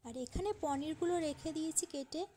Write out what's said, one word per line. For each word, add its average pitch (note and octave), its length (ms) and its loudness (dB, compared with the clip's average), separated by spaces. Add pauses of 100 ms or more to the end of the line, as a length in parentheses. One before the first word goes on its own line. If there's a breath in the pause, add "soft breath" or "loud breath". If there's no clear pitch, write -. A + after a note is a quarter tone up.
আর A#3+ 120 -8
এখানে F4+ 440 0
পনিরগুলো D#4 580 2
রেখে D#4 340 0
দিয়েছি D#4 340 0
কেটে D4+ 400 -4 (100)